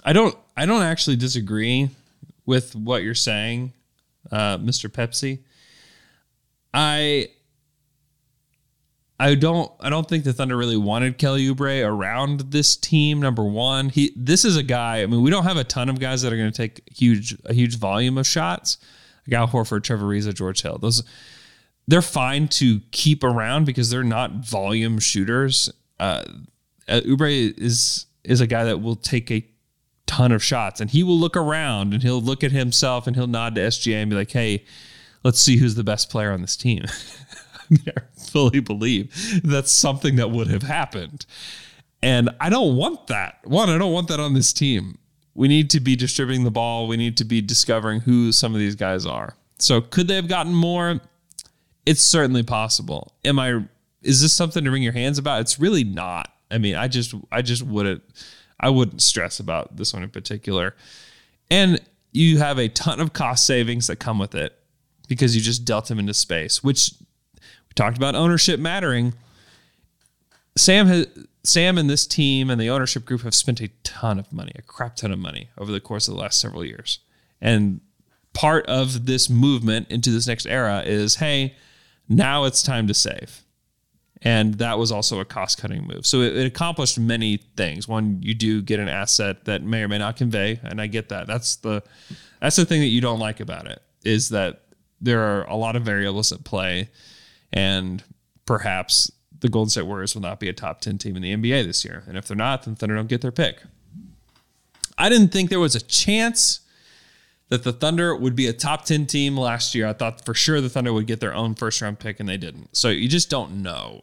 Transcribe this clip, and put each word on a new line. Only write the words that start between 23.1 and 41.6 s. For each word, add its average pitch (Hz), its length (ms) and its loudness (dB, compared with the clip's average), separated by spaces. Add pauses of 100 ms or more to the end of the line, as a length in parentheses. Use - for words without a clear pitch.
around 123 420 0
because 123 240 0
they're 123 140 -2
not 120 300 -2
volume 113 640 -2
shooters. 120 720 0 (280)
Uh, 76 260 -2 (640)
uh, 117 140 0
Oubre 135 560 2
is, - 480 -2 (180)
is 127 180 4
a 120 60 4
guy 117 180 0
that 101 160 0
will 113 140 -4
take 120 360 -4
a 110 120 -2 (600)
ton 123 260 4
of 110 120 2
shots. 117 380 -2
And 107 80 -4
he 156 140 4
will 180 140 4
look 165 180 0
around 147 580 0
and 113 100 0
he'll 123 180 2
look 135 220 -2
at 135 80 2
himself 127 560 0
and 123 80 -2
he'll 127 120 0
nod 117 280 -2
to 101 60 0
S 110 160 0
G 113 160 0
A 107 40 0
and 107 120 -2
be 104 60 0
like, 101 160 -2
"Hey, 110 340 -2 (580)
let's 120 160 4
see 127 180 6
who's 120 180 4
the 117 80 -2
best 104 260 -2
player 107 220 -2
on 92 100 -2
this - 140 -6
team." 120 320 -2
<laughs> - 20 -8
I - 800 -16
mean, 151 280 4
I - 40 -6 (140)
fully 139 440 2
believe 120 840 -2
that's 139 280 0
something 139 460 2
that 117 140 0
would 113 160 -2
have 98 160 0
happened. 139 640 -6 (800)